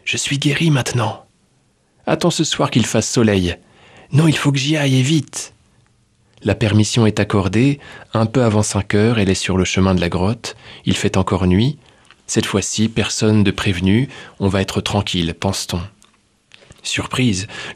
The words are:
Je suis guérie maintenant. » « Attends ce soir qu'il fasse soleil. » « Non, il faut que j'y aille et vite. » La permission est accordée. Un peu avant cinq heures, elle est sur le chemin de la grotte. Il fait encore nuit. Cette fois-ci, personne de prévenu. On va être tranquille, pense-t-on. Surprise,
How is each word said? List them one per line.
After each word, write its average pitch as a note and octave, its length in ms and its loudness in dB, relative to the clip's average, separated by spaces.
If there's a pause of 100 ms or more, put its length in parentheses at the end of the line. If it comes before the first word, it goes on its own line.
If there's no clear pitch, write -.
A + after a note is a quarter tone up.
Je - 120 -4
suis C#3 220 -4
guérie D3+ 320 0
maintenant. » « A#2 540 -2 (840)
Attends - 240 0
ce D#3 140 -2
soir - 260 -2
qu'il A2+ 160 2
fasse A2+ 220 0
soleil. » « G2+ 480 2 (560)
Non, D#3 160 4
il D3 80 2
faut C#3+ 160 0
que C#3 60 -2
j'y D3 180 0
aille C3+ 220 2
et B2+ 40 4
vite. » - 520 -2 (880)
La G2+ 120 0
permission G#2+ 520 2
est G#2 140 2
accordée. G#2 580 0 (360)
Un A2+ 120 2
peu B2+ 160 0
avant G#2+ 200 2
cinq - 320 -2
heures, A2 240 2
elle F#2+ 120 2
est F#2 40 2
sur F#2+ 220 -2
le F#2 80 2
chemin F#2+ 300 2
de F2 60 2
la E2+ 80 -2
grotte. F#2 480 -4 (280)
Il F#2+ 120 0
fait - 200 -2
encore F#2+ 300 0
nuit. G#2 320 2 (480)
Cette - 200 -2
fois-ci, G#2+ 420 -2
personne A2 560 2
de F#2+ 60 2
prévenu. G2 580 0 (320)
On G2 80 0
va F#2+ 120 2
être F#2+ 200 -4
tranquille, F2+ 540 -2
pense-t-on. - 460 -4 (1040)
Surprise, G#2+ 640 -2 (300)